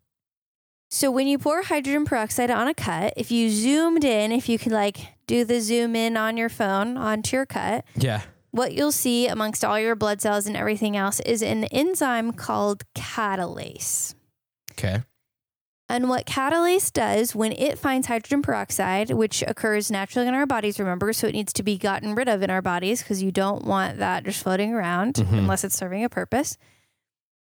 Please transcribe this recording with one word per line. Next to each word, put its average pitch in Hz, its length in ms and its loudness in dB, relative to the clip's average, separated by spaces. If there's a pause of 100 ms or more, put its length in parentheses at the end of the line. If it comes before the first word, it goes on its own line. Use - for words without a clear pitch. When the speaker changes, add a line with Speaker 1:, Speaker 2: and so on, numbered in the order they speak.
(920)
Speaker 1:
So 269 200 0
when 269 160 2
you 277 100 4
pour 311 260 2
hydrogen 294 420 0
peroxide 240 440 0
on 240 200 2
a 330 40 2
cut, 165 440 -2
if 233 140 -4
you 233 180 4
zoomed 294 560 4
in, 220 260 2
if 240 160 0
you 233 100 2
can, 226 140 -2
like, 202 240 2 (320)
do 240 160 4
the 233 160 2
zoom 233 380 0
in 226 180 0
on 220 220 0
your 233 100 0
phone 208 480 0
onto 220 400 -2
your 262 100 2
cut, - 380 -4 (140)
Speaker 2:
Yeah. 107 240 0 (300)
Speaker 1:
what 247 200 0
you'll 285 220 0
see 240 340 2
amongst 214 380 -2
all 208 120 2
your 220 200 0
blood 208 240 0
cells 208 260 0
and 208 80 -4
everything 208 400 0
else 196 240 0
is 226 240 0
an 220 220 0
enzyme 262 680 0
called 208 520 -2 (120)
catalase. - 1200 -4 (560)
Speaker 2:
Okay. 104 320 -2 (840)
Speaker 1:
And 247 180 0
what 254 180 0
catalase 339 680 2
does 220 420 2
when 220 160 0
it - 260 0
finds 262 300 0
hydrogen 254 340 0
peroxide, 202 720 0
which 220 340 0
occurs 214 460 0
naturally 202 340 0
in 254 80 2
our 277 120 2
bodies, 214 340 0
remember, 196 320 0
so 226 160 0
it - 60 0
needs 208 180 -4
to 208 120 -2
be 202 140 0
gotten 208 380 -2
rid 254 140 0
of 196 120 2
in 190 80 0
our 185 120 0
bodies 185 420 0
'cause 190 180 -2
you 190 80 0
don't 196 360 0
want 190 320 0
that 190 260 -2
just - 180 -6
floating 202 320 0
around 180 420 0
Speaker 2:
Mm-hmm. 98 240 2
Speaker 1:
unless 190 260 2
it's 190 100 -4
serving 190 300 -4
a 240 40 -2
purpose. 233 480 -2 (880)